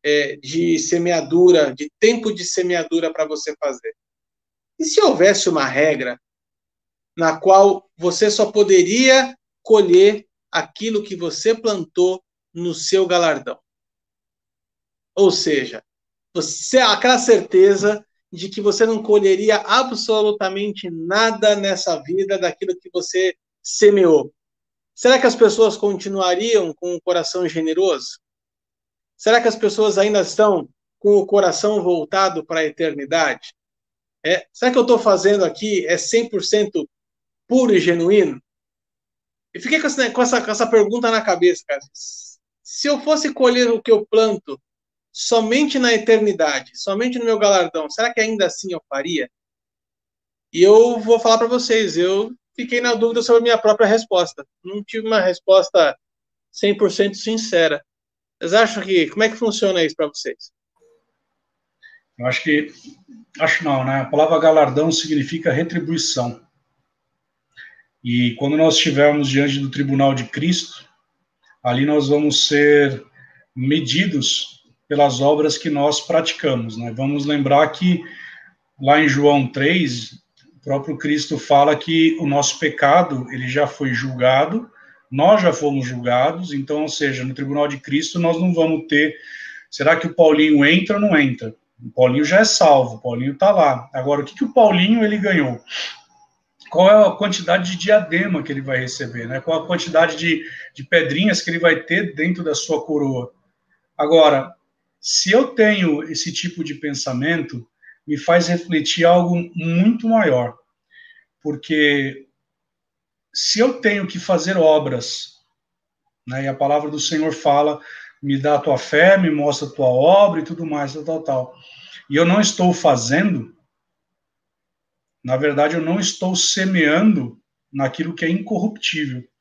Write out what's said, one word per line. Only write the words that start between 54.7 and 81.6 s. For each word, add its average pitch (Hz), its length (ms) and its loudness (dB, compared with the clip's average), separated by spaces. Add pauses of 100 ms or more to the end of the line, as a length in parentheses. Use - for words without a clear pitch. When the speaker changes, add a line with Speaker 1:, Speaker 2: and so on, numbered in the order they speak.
Speaker 1:
tive 220 240 -10
uma 220 120 2
resposta 185 800 2 (540)
cem 202 240 -2
por 196 160 0
cento 196 240 -2
sincera. 170 680 -2 (540)
Vocês 170 160 -4
acham 214 300 2
que, 180 240 0
como 208 160 -2
é 226 40 0
que 220 80 -6
funciona 202 480 -2
isso 156 120 -6
pra 156 100 -2
vocês? - 460 -14 (1600)
Speaker 2:
Eu 120 100 -8
acho 127 180 -4
que, 151 280 -2 (680)
acho 160 240 -2
não, 135 200 -2
né? 135 180 -4
A 127 40 -8
palavra 160 320 2
galardão 156 540 2
significa 156 600 -4
retribuição. 147 880 -6 (1600)
E 120 340 -2
quando 143 200 -2
nós 156 200 2
estivermos 147 520 2
diante 139 300 0
do 139 120 -6
tribunal 135 440 0
de 123 100 -6
Cristo, - 640 -6 (760)
ali 123 220 -2
nós 147 240 0
vamos 147 380 0
ser 147 580 2 (500)
medidos 143 1040 -4 (280)
pelas 143 320 0
obras 151 360 0
que - 140 -6
nós 147 300 0
praticamos, 131 760 -4
né? 117 160 -10
Vamos 139 320 -4
lembrar 143 440 2
que 180 340 -2 (800)
lá 143 200 4
em 156 80 2
João 143 380 2
três, 135 680 -4 (420)
o - 80 -20
próprio 139 340 -6
Cristo 147 400 -4
fala 147 380 4